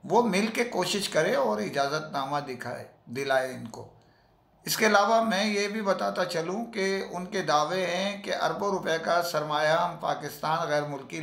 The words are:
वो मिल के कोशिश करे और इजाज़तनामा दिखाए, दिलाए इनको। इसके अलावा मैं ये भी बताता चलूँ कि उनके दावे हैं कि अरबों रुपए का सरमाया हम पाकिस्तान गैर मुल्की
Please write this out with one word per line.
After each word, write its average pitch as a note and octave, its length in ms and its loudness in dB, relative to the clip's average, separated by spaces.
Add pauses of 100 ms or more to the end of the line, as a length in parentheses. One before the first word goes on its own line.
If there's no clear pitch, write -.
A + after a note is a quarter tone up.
वो G#3 180 6
मिल G#3 260 2
के A#3+ 160 0
कोशिश F#3+ 420 0
करे F3 280 2
और A3 280 2
इजाज़तनामा C#3+ 800 -2
दिखाए, B2 480 -8 (200)
दिलाए C3 460 0
इनको। A#2 400 -14 (720)
इसके - 200 2
अलावा G#3+ 360 6
मैं G#3 220 0
ये G#3 240 0
भी A3 140 -4
बताता G3 420 0
चलूँ F3+ 400 -4
कि F#3+ 500 -2
उनके F3+ 280 -4
दावे D#3 440 2
हैं G3 360 -2
कि G3 80 -6
अरबों G3 420 0
रुपए E3 260 0
का E3+ 240 2
सरमाया D3+ 560 2
हम F3 180 0
पाकिस्तान D3+ 720 -2
गैर D3 140 2
मुल्की D3 400 -8